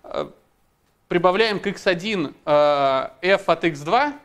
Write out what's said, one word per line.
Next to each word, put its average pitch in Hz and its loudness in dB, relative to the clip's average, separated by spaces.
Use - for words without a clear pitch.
э, - -10
прибавляем 185 2
к - -6
икс - -6
один, 180 -2
э, 147 2
f 190 0
от 170 2
икс 156 -2
два 247 0